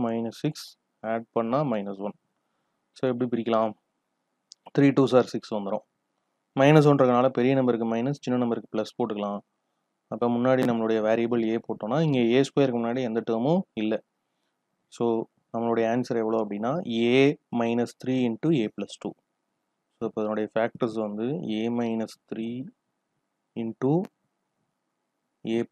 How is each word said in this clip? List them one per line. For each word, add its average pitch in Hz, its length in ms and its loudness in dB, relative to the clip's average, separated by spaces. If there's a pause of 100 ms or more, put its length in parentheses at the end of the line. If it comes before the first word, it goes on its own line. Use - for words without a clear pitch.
மைனஸ் 113 340 -4
சிக்ஸ், - 240 -6 (460)
ஆட் 117 140 -4 (100)
பண்ணா 117 240 0 (120)
minus 101 360 -6
one. 101 60 -10 (840)
So, - 40 -6 (100)
எப்படி 123 200 -2
பிரிக்கலாம்? 113 400 0 (1040)
three 139 120 6 (100)
two 127 220 4
are 113 140 0
six - 240 -8
வந்துரும். 101 260 -6 (760)
மைனஸ் 147 300 8
ஒன்றதுனால 127 360 4 (100)
பெரிய 123 220 2
நம்பருக்கு 117 340 0
minus, 127 320 -2
சின்ன 123 160 0
நம்பருக்கு 117 320 -2
plus 107 240 -4
போட்டுக்கலாம். 104 440 -4 (760)
அப்ப 113 100 -4 (120)
முன்னாடி 127 340 2
நம்மளுடைய 113 360 0
variable 117 360 0 (100)
a 117 140 -2
போட்டோம்னா, 110 400 -4
இங்க 139 120 2 (180)
ஏ 135 120 6
ஸ்கொயருக்கு 127 320 0
முன்னாடி 120 280 -2
எந்த 113 200 -2
டேர்மும் 131 340 0 (200)
இல்ல. 107 120 0 (1000)
So, 120 80 -2 (500)
நம்மளுடைய 117 380 0
ஆன்சர் 120 300 0
எவ்வளவு 110 220 0
அப்படின்னா, 104 280 -4 (380)
a 123 40 4 (460)
minus 117 320 0 (100)
three 131 180 -2 (100)
into 113 200 -2 (120)
a 107 40 0 (100)
plus 101 160 -10 (120)
two. 104 100 -8 (840)
So, - 140 -8
இப்ப - 140 -8
இதனுடைய 107 300 -2
factors 113 520 -2
வந்து 104 220 -6 (320)
a - 20 -2 (180)
minus 113 340 -4 (180)
three 113 240 -8 (1040)
into 113 300 -2 (1600)
a 117 160 0